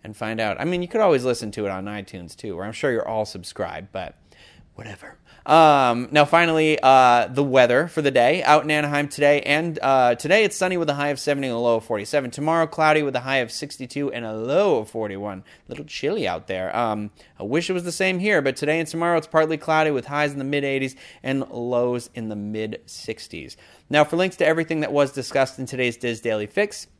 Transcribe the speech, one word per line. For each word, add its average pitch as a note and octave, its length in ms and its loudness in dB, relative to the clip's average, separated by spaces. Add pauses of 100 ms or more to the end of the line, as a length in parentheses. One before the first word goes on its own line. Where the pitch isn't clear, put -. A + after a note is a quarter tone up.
and G#2+ 140 -14
find A2 240 -6
out. G#2 200 -2
I C#3 40 -4
mean, F3+ 180 -2
you F3 60 -8
could A3 120 -2
always D3+ 240 4
listen A#2 280 -2
to G#2 140 -4
it G2 40 -2
on F#2+ 140 -8
iTunes, G2 520 -12
too, G2+ 200 -10
where F#2 80 -8
I'm A2 80 -8
sure C#3 180 -2
you're A2+ 160 -2
all A2 180 -2
subscribed, F2+ 680 -10
but F#2 240 -12 (580)
whatever. - 420 -18 (300)
Um, C#3 640 6
now, D3 160 6
finally, D#3+ 560 2
uh, B2+ 440 6
the B2+ 160 -2
weather C3 460 4
for D#3+ 140 -4
the C#3+ 80 2
day. C3 320 4
Out D3+ 200 6
in D3+ 80 -6
Anaheim D3 380 0
today, C#3+ 340 2
and, D#3 380 -2
uh, C3 340 4
today F#3+ 300 2
it's F#3+ 100 0
sunny F#3 220 -2
with E3 140 0
a C#3+ 40 -2
high C#3+ 140 -2
of C#3 100 -4
seventy C#3 300 -2
and A#2 80 -4
a - 20 -4
low A#2+ 180 2
of A2 80 -4
forty-seven. A#2+ 460 -2
Tomorrow, D#3+ 360 0
cloudy D#3 360 2
with C3+ 140 -2
a B2 40 0
high C3+ 180 -2
of A#2+ 120 -2
sixty-two C#3+ 640 -8
and A#2 120 -8
a A2 100 -8
low C#3+ 440 2
of A2 120 -6
forty-one. G2+ 480 -8
A - 320 -20
little D3 160 -14
chilly D3+ 420 -4
out E2 180 -6
there. F#2 300 -6
Um, G#2+ 340 -2 (280)
I - 60 -10
wish D#3 260 -2
it - 20 -2
was F3 120 -4
the F3 60 -6
same F#3 280 -2
here, F#3+ 240 2
but C3+ 120 0
today D3+ 240 -2
and D#3 100 -4
tomorrow E3+ 280 0
it's D#3+ 100 -2
partly D#3+ 300 2
cloudy D#3 340 2
with B2+ 160 -2
highs D3 260 -2
in C#3 60 -8
the C3+ 60 -6
mid C#3+ 180 -2
eighties C3+ 320 -2 (280)
and C3 280 -4
lows A#2+ 640 -2
in A2+ 140 -8
the G#2 80 -8
mid G#2+ 480 -6
sixties. - 720 -12 (320)
Now, D3 160 4
for E3 120 -2
links F#3 200 0
to D#3 100 2
everything D#3+ 340 0
that B2+ 120 -4
was C#3+ 180 2
discussed C3+ 480 -2
in C3 60 -8
today's B2 320 -2
Diz A#2 240 -4
Daily G#2+ 260 -2
Fix G3+ 400 -4 (140)